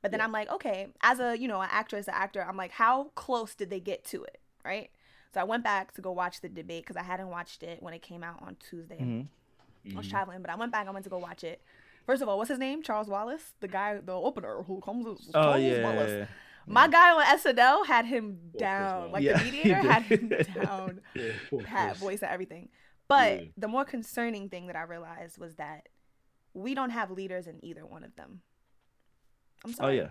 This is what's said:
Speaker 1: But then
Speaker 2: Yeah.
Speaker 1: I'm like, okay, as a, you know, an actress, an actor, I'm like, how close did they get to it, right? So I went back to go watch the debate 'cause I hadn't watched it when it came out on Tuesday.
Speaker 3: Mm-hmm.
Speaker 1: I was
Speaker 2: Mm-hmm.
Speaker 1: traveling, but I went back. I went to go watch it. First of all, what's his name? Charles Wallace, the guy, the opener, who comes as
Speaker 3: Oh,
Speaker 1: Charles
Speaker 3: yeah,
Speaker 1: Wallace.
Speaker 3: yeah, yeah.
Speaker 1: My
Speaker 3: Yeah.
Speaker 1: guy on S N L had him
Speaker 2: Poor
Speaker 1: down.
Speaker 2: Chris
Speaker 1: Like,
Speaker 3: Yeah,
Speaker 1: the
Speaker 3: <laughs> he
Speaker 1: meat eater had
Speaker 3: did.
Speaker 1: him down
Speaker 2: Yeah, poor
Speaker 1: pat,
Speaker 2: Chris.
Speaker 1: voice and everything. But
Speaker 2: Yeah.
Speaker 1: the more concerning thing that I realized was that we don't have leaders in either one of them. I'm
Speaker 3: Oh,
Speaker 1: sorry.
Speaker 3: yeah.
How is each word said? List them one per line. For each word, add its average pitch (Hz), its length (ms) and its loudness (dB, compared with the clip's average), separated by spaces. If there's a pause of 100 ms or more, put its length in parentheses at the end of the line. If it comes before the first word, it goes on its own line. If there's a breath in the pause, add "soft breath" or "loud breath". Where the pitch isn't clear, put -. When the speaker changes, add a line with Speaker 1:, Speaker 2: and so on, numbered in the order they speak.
Speaker 1:
But 202 80 -2
then 214 100 -2
Speaker 2:
Yeah. 220 60 2
Speaker 1:
I'm 226 60 -4
like, 214 180 -4
okay, 196 380 -6 (140)
as 247 160 8
a, 240 180 0
you 247 120 -4
know, 196 140 -2
an 190 100 -4
actress, 208 340 -2
an - 80 -6
actor, 196 320 -2
I'm 190 100 -8
like, 185 140 -6
how 254 340 4 (120)
close 233 400 -4
did 190 140 -8
they 190 100 -6
get 185 260 -8
to - 160 -8
it, - 180 -18 (240)
right? 202 260 -8 (420 soft breath)
So 196 80 -2
I 180 40 2
went 233 200 -2
back 190 300 -2
to - 80 -14
go 185 100 -6
watch 180 300 -4
the 185 60 -10
debate 165 380 -12
'cause 175 100 -12
I 175 60 -8
hadn't 185 260 -6
watched 175 360 -12
it 170 180 -14
when 170 120 -14
it 170 80 -18
came 175 200 -16
out 170 200 -14
on 180 140 -16
Tuesday. 170 420 -18
Speaker 3:
Mm-hmm. 123 220 -4 (760)
Speaker 1:
I - 20 -8
was 202 100 -10
Speaker 2:
Mm-hmm. 190 40 -10
Speaker 1:
traveling, 190 320 -4
but 175 80 -10
I 170 40 -6
went 233 160 -6
back. 208 160 -4
I 196 40 -12
went 196 140 -12
to 196 60 -14
go 185 80 -8
watch 175 240 -12
it. 170 180 -10 (440 soft breath)
First 262 180 2
of 226 60 -2
all, 202 100 2
what's 233 120 -2
his 269 80 -2
name? 269 240 -4
Charles 214 260 -4
Wallace, 220 520 -6
the 208 80 -8
guy, 202 300 -2
the 185 140 -10
opener, 180 520 -4
who 185 160 -8
comes 220 260 -6
as - 280 -12
Speaker 3:
Oh, 156 80 6
Speaker 1:
Charles 143 200 6
Speaker 3:
yeah, 127 200 4
Speaker 1:
Wallace. 110 280 2
Speaker 3:
yeah, 104 80 -2
yeah. 101 80 -6 (400 loud breath)
Speaker 1:
My 226 160 8
Speaker 3:
Yeah. 330 60 8
Speaker 1:
guy 339 240 10
on 320 100 6
S 294 240 6
N 247 120 4
L 269 260 8
had 240 200 4
him 220 340 -4 (140)
Speaker 2:
Poor - 80 -8
Speaker 1:
down. 196 420 -2
Speaker 2:
Chris 170 120 -10
Speaker 1:
Like, 190 100 2
Speaker 3:
Yeah, - 140 6
Speaker 1:
the - 60 4
Speaker 3:
<laughs> - 0 -
he 247 60 -4
Speaker 1:
meat 285 160 -4
eater 285 160 6
had 233 260 6
Speaker 3:
did. 214 120 6
Speaker 1:
him 214 340 -2
down 190 460 -6 (140 loud breath)
Speaker 2:
Yeah, 123 180 -4 (180)
poor 127 140 -4
Speaker 1:
pat, 233 240 -2
Speaker 2:
Chris. 175 120 -8
Speaker 1:
voice 196 220 -4
and 190 80 -4
everything. 180 380 -8 (400 soft breath)
But 262 320 6
Speaker 2:
Yeah. 165 60 -14 (100)
Speaker 1:
the 202 120 -6
more 254 160 -2
concerning 226 680 -6
thing 180 180 -12
that 170 80 -10
I 156 60 -6
realized 170 560 -14
was 165 180 -16
that 151 320 -12 (680)
we 214 200 -6
don't 262 160 -4
have 226 200 -4
leaders 185 380 -8
in 165 160 -18
either 160 200 -16
one - 200 -20
of - 100 -20
them. 78 280 -20 (1200)
I'm 226 60 -12
Speaker 3:
Oh, 240 40 -10
Speaker 1:
sorry. 135 240 0
Speaker 3:
yeah. 80 120 -4